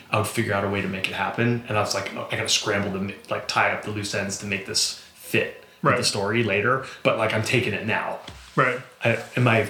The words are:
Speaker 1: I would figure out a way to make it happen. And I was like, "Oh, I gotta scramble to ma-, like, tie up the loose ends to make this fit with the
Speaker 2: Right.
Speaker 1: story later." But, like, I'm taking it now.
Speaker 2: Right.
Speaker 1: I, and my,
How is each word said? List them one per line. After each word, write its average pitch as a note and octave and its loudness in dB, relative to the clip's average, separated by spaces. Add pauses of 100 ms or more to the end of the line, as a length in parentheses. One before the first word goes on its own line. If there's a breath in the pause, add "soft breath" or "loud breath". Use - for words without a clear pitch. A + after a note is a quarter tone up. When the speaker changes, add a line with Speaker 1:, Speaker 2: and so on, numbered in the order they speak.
Speaker 1:
I A#2 0
would G#2 0
figure G#2 0
out G2 2
a G2+ 0
way G2+ 0
to F#2 -2
make F#2+ -4
it - -8
happen. A#2 0
And G#2+ 0
I G#2 2
was - -2
like, - -4
"Oh, A#2 -6
I - -4
gotta - -4
scramble G2+ 0
to F#2+ -4
ma-, G2 -4 (160)
like, - -4
tie G2+ 2
up F#2 -4
the G#2 -6
loose G#2 -4
ends G2 -2
to - -8
make G2 -4
this - -2 (120)
fit - -2 (160 loud breath)
with D3 6
the - 0
Speaker 2:
Right. - 0
Speaker 1:
story A2 2
later." A2 2 (180 loud breath)
But, - 4
like, A2 2
I'm G#2+ 0
taking A#2 2
it G2 -4
now. G2+ -2 (360)
Speaker 2:
Right. B2+ 2 (240)
Speaker 1:
I, A#2 4 (180)
and B2+ 4
my, A2+ 6